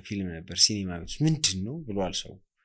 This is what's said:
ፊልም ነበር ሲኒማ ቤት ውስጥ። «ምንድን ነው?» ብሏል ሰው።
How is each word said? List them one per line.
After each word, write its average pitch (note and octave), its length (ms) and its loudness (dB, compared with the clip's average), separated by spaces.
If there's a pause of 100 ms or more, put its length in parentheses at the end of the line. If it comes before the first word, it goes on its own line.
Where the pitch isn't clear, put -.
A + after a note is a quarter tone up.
ፊልም G2 280 -4
ነበር F2 280 -8
ሲኒማ G2+ 340 4
ቤት E2 140 -6
ውስጥ። - 160 -6
«ምንድን D3 400 4
ነው?» A2+ 220 -4
ብሏል G2 320 -2
ሰው። - 180 -6 (320)